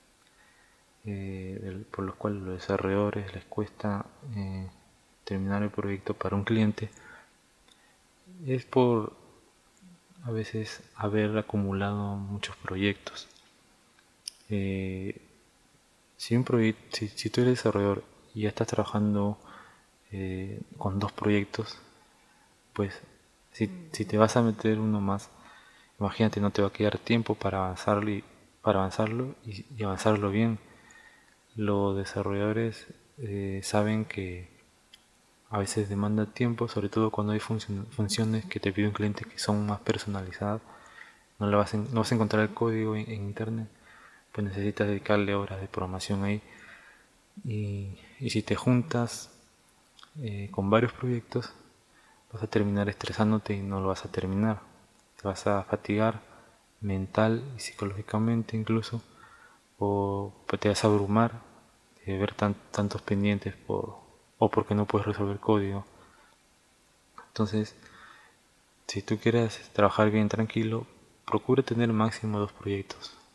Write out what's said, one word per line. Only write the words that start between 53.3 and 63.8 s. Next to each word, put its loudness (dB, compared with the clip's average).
y -4
no -4
lo 0
vas -2
a -14
terminar. 0
Te -6
vas -4
a 2
fatigar 0
mental 0
y -14
psicológicamente -2
incluso, -2
o, 0
pues, -2
te 2
vas 2
a 6
abrumar 4
de -2
ver -2
tan-, 0
tantos -2
pendientes 0
por, -6